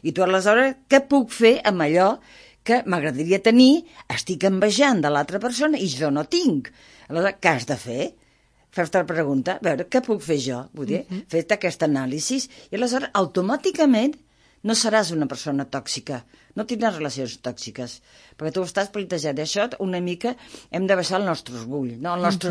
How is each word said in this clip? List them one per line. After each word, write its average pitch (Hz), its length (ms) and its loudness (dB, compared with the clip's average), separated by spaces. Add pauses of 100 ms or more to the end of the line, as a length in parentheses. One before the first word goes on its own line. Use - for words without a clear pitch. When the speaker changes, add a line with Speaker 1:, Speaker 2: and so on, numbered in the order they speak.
Speaker 1:
I 160 100 -2
tu 185 100 0
aleshores, 208 540 4 (140)
"Què 277 180 6
puc 277 220 2
fer 226 340 4
amb 190 160 2
allò 175 380 4 (440)
que 233 220 2
m'agradaria 165 580 0
tenir? 254 400 8 (280)
Estic - 340 -4
envejant 202 560 2
de 147 80 0
l'altra 147 300 0
persona 247 400 0
i 190 100 -2
jo 143 220 -2
no 147 140 0
tinc." 254 440 0 (400)
Aleshores, 185 320 -2
què 185 80 2
has 123 180 0
de 139 100 -4
fer? 127 380 -6 (560)
Fer-te 180 280 -2
la 165 80 0
pregunta, 156 480 0
a - 80 -8
veure, 160 260 -2
"Què 254 140 2
puc 208 180 -2
fer 147 180 -2
jo?" 127 360 -6
Vull 147 120 -8
dir, 160 220 -4
Speaker 2:
Mhm. 185 200 -8
Speaker 1:
fer-te 165 260 -2
aquest 185 280 -4
anàlisi, 147 640 -2 (240)
i 196 60 -6
aleshores 247 380 -2
automàticament 247 1040 2 (460)
no 220 120 -2
seràs 214 380 0
una 156 140 0
persona 139 440 -6
tòxica, 131 540 -8 (320)
no 214 100 -4
tindràs 220 300 -2
relacions 131 440 -6
tòxiques, 120 600 -10 (360)
perquè 156 160 -6
tu 190 100 -4
estàs 196 280 -4
plantejant 160 480 -4
això 196 300 -2 (100)
una 185 220 -4
mica, 180 360 -4 (340)
hem 190 160 -2
de 190 100 2
baixar 185 240 -2
el 202 60 -2
nostre 143 280 -6
orgull, 120 460 -8
no? 175 160 -4
El 180 60 -4
nostre 175 280 0